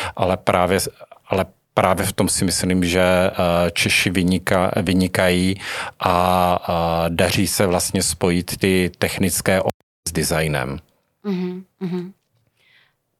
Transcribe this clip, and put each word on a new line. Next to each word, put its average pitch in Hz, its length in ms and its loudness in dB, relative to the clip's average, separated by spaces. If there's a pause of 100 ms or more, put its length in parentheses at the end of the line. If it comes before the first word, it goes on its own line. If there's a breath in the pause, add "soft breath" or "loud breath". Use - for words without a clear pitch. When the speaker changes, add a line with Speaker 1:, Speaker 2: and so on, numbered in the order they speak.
(160 loud breath)
Speaker 1:
ale 92 200 0
právě, 92 420 2 (500)
ale 95 160 0 (300)
právě 95 320 2
v 98 60 -4
tom 95 160 0
si - 160 -2
myslím, 92 400 0
že, 87 180 2
eh, 90 720 2
Češi - 380 0
vynika-, 92 600 0 (120)
vynikají 92 800 2 (400 loud breath)
a, 92 120 2 (540)
a 85 420 0
daří 87 380 0
se - 200 0
vlastně 87 360 0
spojit 87 540 -2
ty 92 420 0
technické 92 600 0
oblasti - 480 -8
s - 40 -8
designem. 78 640 -2 (460)
Speaker 2:
Mhm, 185 380 -6 (180)
mhm. 180 320 -8 (1080 soft breath)